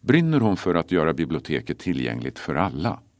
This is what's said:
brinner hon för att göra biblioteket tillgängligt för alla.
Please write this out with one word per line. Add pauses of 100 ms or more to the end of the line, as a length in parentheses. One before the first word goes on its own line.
brinner
hon
för
att
göra
biblioteket
tillgängligt
för
alla. (200)